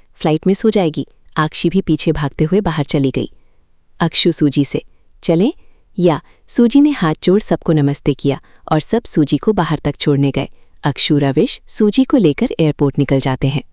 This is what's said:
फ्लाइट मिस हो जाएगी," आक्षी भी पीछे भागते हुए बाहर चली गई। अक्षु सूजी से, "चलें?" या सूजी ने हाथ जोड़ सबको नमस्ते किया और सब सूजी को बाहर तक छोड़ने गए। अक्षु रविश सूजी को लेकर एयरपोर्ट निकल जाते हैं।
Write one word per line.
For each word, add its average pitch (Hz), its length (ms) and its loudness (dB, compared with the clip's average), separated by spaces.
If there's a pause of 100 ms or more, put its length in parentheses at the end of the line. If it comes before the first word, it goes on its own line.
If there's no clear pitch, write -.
(140)
फ्लाइट 156 320 -2
मिस 196 180 0
हो 220 60 2
जाएगी," 165 360 -2 (300)
आक्षी 160 320 -2
भी 190 120 0
पीछे 160 320 0
भागते 147 320 -4
हुए 185 160 0
बाहर 156 240 -4
चली 135 260 0
गई। - 200 -6 (720)
अक्षु 170 320 0
सूजी 147 320 0
से, - 180 -4 (400)
"चलें?" 190 300 2 (460)
या 170 220 2 (280)
सूजी 240 320 4
ने 294 100 4
हाथ 165 320 0
जोड़ 190 180 2
सबको - 320 -2
नमस्ते 143 420 0
किया 135 260 -2 (320)
और 156 80 2
सब 226 220 -2
सूजी 151 340 0
को 214 160 0
बाहर 160 320 -2
तक 147 120 -4
छोड़ने 139 340 2
गए। 139 180 -4 (360)
अक्षु 147 340 0
रविश 143 480 0
सूजी 214 380 2
को 294 120 2
लेकर 190 320 2 (120)
एयरपोर्ट 147 380 0
निकल 139 220 0
जाते 135 280 -2
हैं। 139 140 -4 (100)